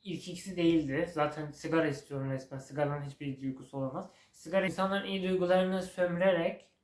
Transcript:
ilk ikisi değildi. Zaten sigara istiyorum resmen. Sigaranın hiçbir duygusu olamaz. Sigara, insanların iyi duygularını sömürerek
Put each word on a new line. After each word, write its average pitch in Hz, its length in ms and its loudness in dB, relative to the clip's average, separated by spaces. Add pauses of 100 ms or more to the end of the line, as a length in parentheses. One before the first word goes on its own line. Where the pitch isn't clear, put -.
ilk 175 240 -8
ikisi 175 300 -10
değildi. 165 560 4
Zaten 147 380 -2
sigara 156 360 0
istiyorum 139 440 -4
resmen. 135 280 -6
Sigaranın 143 460 -2
hiçbir 139 360 -8
duygusu 131 360 -6
olamaz. 135 320 -4 (220)
Sigara, 190 340 0
insanların 190 400 0
iyi 190 240 -2
duygularını 185 540 4
sömürerek 180 880 0 (140)